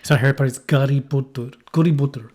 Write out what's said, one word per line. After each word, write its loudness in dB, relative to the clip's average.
It's -14
not 4
Harry 4
Potter, 0
it's -4
Harry 2
Potter. -6
Harry 2
Potter. -2